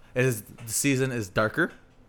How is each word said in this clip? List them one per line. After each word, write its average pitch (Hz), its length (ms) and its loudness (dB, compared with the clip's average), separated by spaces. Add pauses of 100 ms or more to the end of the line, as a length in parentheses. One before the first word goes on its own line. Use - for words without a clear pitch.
(140)
it 127 100 2
is, 113 180 0
the - 300 -16
season 131 400 2
is 110 160 -4
darker. 113 440 0 (360)